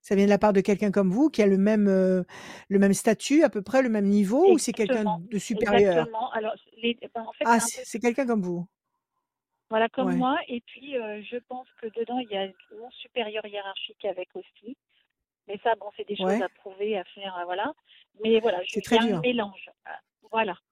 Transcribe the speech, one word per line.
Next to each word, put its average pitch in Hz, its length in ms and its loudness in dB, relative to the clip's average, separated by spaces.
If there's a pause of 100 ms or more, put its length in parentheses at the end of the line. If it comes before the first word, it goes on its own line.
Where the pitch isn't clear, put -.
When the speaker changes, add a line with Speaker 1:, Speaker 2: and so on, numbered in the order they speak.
Speaker 1:
Ça - 140 -2
vient 202 100 6
de 202 40 4
la 202 80 6
part 214 160 4
de 196 60 6
quelqu'un 202 320 0
comme 190 200 2
vous 277 180 4
qui - 120 0
a 190 60 6
le 196 100 4
même, 208 300 4
euh, 185 360 2 (440)
le 196 100 0
même 196 160 6
statut, 277 500 2
à 254 60 4
peu 208 120 -4
près 262 200 2
le 262 80 0
même 202 200 0
niveau, 208 420 4
ou 320 60 8
c'est - 160 -2
quelqu'un 226 220 0
Speaker 2:
Exactement. 214 260 -2 (100)
Speaker 1:
de 208 80 -4
supérieur ? 202 540 2
Speaker 2:
Exactement. 220 400 -2
Alors, 220 200 -4 (280)
les, 233 160 -2 (180)
ben, 233 60 -8
en 233 100 -14
fait, - 140 -6
Speaker 1:
Ah, 233 140 2
Speaker 2:
c'est 233 60 -2
un - 20 -2
Speaker 1:
c'est, - 100 -6
Speaker 2:
peu - 80 -14
Speaker 1:
c'est 220 140 -10
quelqu'un 240 260 0
comme 226 160 0
vous. 175 260 -6 (1040)
Speaker 2:
Voilà, 220 180 0
comme 262 220 -2
Speaker 1:
Ouais. - 60 0
Speaker 2:
moi. 254 220 0 (120)
Et 240 180 -8
puis, 262 300 -12
euh, 214 240 -8 (100)
je 240 60 -8 (100)
pense 254 200 -14 (140)
que 226 60 -10 (100)
dedans, 240 220 -4
il 226 100 -10
y 202 60 -8
a 190 120 -4 (300)
mon 233 140 -18
supérieur 214 540 -8
hiérarchique 202 580 -12
avec 185 320 -6
aussi. 208 400 -16 (720)
Mais 202 160 -10
ça, 226 160 0
bon, 202 160 -14
c'est 214 120 -12
des 202 140 -8
Speaker 1:
Ouais. 185 120 0
Speaker 2:
choses 233 80 -2
à - 80 -6
prouver, 202 480 -8
à 180 60 -6 (120)
faire, 190 220 -12
euh, 175 80 -8
voilà. 196 260 -6 (500)
Mais 220 200 4
voilà, 190 220 0
je - 100 -10
Speaker 1:
C'est 208 160 -4
Speaker 2:
fais 233 80 4
Speaker 1:
très 226 80 4
Speaker 2:
un - 20 0
Speaker 1:
dur. 208 140 0
Speaker 2:
mélange. 240 480 -4 (180)
Euh, - 40 -14 (400)
voilà. 220 260 -2 (140)